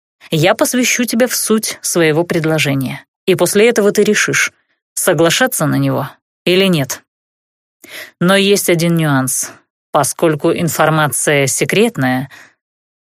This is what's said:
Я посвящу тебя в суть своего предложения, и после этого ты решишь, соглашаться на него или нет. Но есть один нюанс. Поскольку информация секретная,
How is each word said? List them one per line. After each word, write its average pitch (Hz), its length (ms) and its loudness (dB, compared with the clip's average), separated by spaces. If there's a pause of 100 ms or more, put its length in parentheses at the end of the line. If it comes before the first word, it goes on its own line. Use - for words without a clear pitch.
(320)
Я 165 220 2
посвящу 247 520 0
тебя 240 220 0
в 240 80 -6
суть - 460 -2
своего 165 420 0
предложения, 147 840 -2 (200)
и 180 100 2
после 202 340 2
этого 208 220 2
ты 208 120 2
решишь, 208 480 0 (420)
соглашаться 170 720 0
на 135 100 0
него 135 340 -2 (360)
или 185 200 2
нет. 156 380 -2 (1160)
Но 185 160 2
есть 196 340 2
один 170 260 2
нюанс. 139 560 -2 (400)
Поскольку 156 600 0
информация 156 960 0
секретная, 139 840 -2 (800)